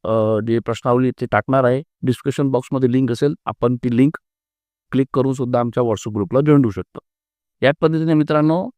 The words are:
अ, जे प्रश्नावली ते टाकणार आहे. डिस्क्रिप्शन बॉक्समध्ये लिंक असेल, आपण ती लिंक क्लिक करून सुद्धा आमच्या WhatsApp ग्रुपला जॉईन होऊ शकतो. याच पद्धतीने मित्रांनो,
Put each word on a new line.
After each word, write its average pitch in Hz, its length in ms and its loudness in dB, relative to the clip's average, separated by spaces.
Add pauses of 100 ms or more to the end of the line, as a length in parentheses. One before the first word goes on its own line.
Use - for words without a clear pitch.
अ, 110 420 0
जे 117 120 0
प्रश्नावली 123 520 0
ते 123 200 -8
टाकणार 131 340 2
आहे. 127 180 0 (200)
डिस्क्रिप्शन 135 460 -2
बॉक्समध्ये 131 440 -2
लिंक 127 200 0
असेल, 143 220 -2 (100)
आपण 123 320 -2
ती 120 200 -2
लिंक 139 220 2 (760)
क्लिक 131 220 0
करून 135 180 0
सुद्धा 123 280 -2
आमच्या 120 220 -2
WhatsApp 110 320 -4
ग्रुपला 104 320 0
जॉईन 143 180 6
होऊ 110 60 0
शकतो. - 280 -10 (640)
याच 139 180 4
पद्धतीने 160 340 2
मित्रांनो, 156 640 0